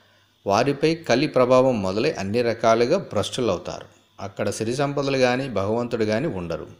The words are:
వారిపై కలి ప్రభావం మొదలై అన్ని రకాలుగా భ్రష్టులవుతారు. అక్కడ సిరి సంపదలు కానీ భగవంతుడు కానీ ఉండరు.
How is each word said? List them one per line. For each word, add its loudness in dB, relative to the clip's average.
వారిపై 2
కలి 2
ప్రభావం 4
మొదలై 0
అన్ని -2
రకాలుగా 2
భ్రష్టులవుతారు. -4
అక్కడ -6
సిరి -4
సంపదలు -2
కానీ 2
భగవంతుడు -2
కానీ 0
ఉండరు. -6